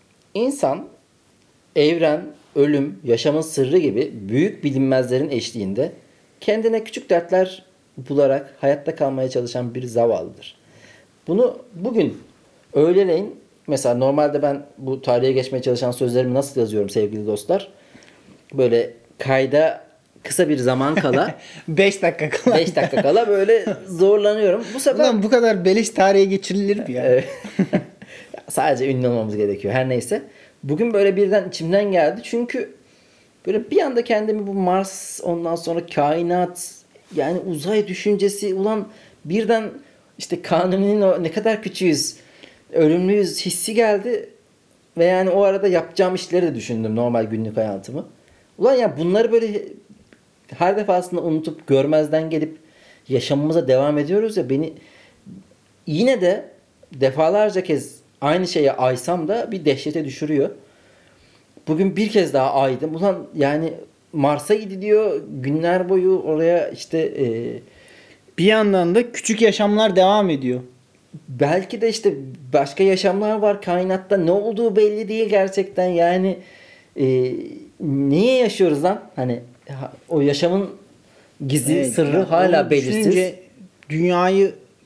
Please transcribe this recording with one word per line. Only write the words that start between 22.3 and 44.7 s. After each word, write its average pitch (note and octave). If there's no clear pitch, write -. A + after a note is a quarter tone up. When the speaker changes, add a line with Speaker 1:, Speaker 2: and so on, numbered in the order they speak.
Speaker 2:
kala. -
Speaker 1:
beş E3+
dakika E3+
kala G#3
böyle G3+
zorlanıyorum. G#3
Bu C4+
sefer A#3+
Speaker 2:
Ulan A3+
bu G#3
kadar A3+
beleş G#3
tarihe G3
geçirilir G3
mi C3
ya? B2+
Speaker 1:
Evet. C3
<laughs> -
Sadece C3+
ünlü B2+
olmamız A2
gerekiyor. G2+
Her C3
neyse. B2+
Bugün E3
böyle G3
birden G3
içimden F#3+
geldi. F3
Çünkü A#3+
böyle G#3+
bir G4
anda B3
kendimi G#3+
bu G3
Mars, F#3+
ondan E3+
sonra E3
kainat, F3
yani D3+
uzay F#3
düşüncesi, G3
ulan G#3
birden A3
işte -
Kanuni'nin F#3+
o F#3
"ne D#3+
kadar G#3+
küçüğüz, F3+
ölümlüyüz" F3+
hissi G#3+
geldi. G#3+